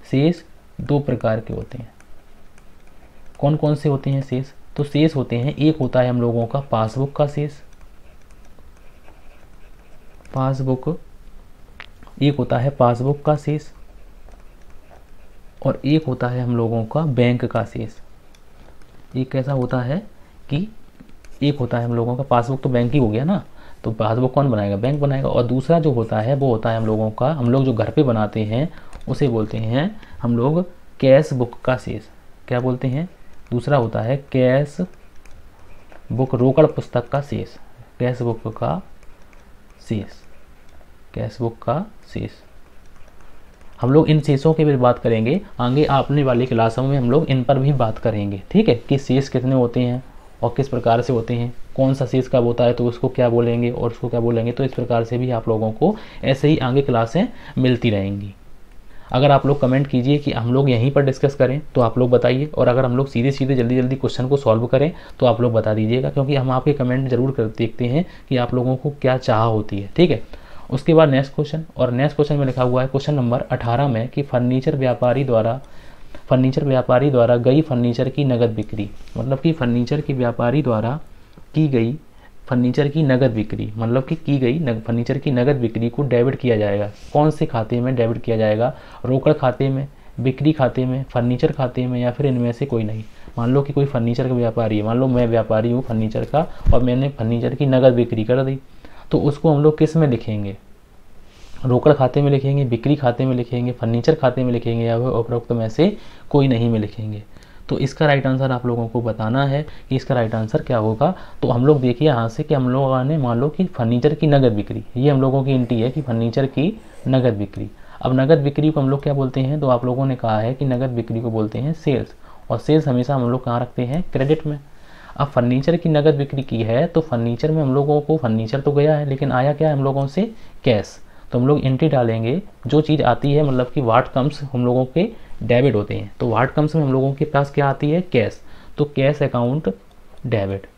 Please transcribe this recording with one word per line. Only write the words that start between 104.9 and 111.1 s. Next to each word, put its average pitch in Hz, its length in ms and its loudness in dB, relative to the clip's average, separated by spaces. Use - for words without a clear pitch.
फिर 127 80 0
उपरोक्त 120 440 -2
में 113 180 0
से 180 280 2
कोई 139 180 4
नहीं 117 220 2
में 113 100 2
लिखेंगे। 104 440 -8
तो 143 100 -2
इसका 139 260 0
right 139 220 2
answer 131 240 0
आप 123 140 -2
लोगों 120 220 -2
को 117 140 -2
बताना 113 440 0
है 143 200 -2
कि 131 60 0
इसका 131 200 -2
right 113 200 0
answer 110 260 -2
क्या 127 160 -2
होगा। 110 360 2